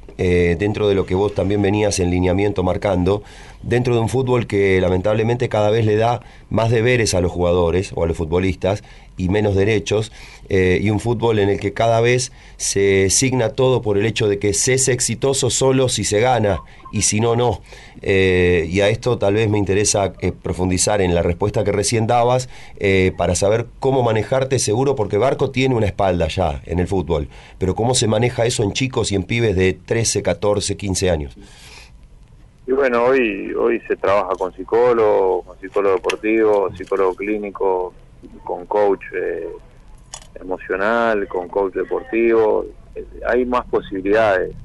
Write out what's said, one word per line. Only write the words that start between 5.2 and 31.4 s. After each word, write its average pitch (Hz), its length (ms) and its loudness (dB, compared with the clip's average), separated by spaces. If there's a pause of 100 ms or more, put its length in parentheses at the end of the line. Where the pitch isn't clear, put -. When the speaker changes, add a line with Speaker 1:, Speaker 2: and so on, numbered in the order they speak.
Speaker 1:
cada 104 220 0
vez 113 160 2
le 107 100 2
da 117 240 0 (300)
más 110 200 0
deberes 117 440 2
a 90 60 2
los 87 100 0
jugadores 87 640 0
o 82 80 -4
a 85 60 0
los 82 80 -2
futbolistas 90 640 -2 (340)
y 90 120 -2
menos 104 260 2
derechos, 104 560 0 (380)
eh, 92 340 2
y 101 80 0
un 107 80 0
fútbol 113 400 0
en 98 100 4
el 101 120 0
que 98 120 -2
cada 113 280 2
vez 123 320 0 (240)
se 98 540 2
signa 123 400 2
todo 127 300 2
por 101 180 -2
el 101 60 2
hecho 113 220 -2
de 101 140 2
que 104 120 0
se 127 220 0
es 127 140 0
exitoso 131 600 0
solo 131 400 2
si 117 140 -2
se 101 180 0
gana 110 400 2 (320)
y 104 100 -2
si 107 180 0
no, 117 160 2
no. 120 240 0 (400)
Eh, 90 680 2
y 92 120 0
a 101 80 4
esto 113 300 0
tal 101 160 2
vez 110 140 2
me 104 100 0
interesa, 98 600 0
eh, 90 120 -2
profundizar 92 680 -2
en 90 140 2
la 85 80 2
respuesta 92 400 -2
que 98 80 0
recién 104 380 0
dabas, 120 400 2 (320)
eh, 95 360 2
para 87 200 0
saber 110 300 0 (120)
cómo 135 240 2
manejarte 120 560 0
seguro, 123 380 0
porque 104 220 -2
Barco 139 320 0
tiene 131 260 0
una 107 100 0
espalda 90 400 0
ya 80 380 -2
en 87 160 -2
el 87 80 -2
fútbol, 80 400 -2 (300)
pero 90 180 -2
¿cómo 123 180 0
se 120 140 0
maneja 117 360 0
eso 107 200 0
en 98 80 -2
chicos 117 400 -2
y - 20 -2
en 95 80 0
pibes 113 320 0
de 92 200 2
trece, 104 480 -2
catorce, 101 540 -2
quince 95 340 -2
años? 73 260 -4 (1300)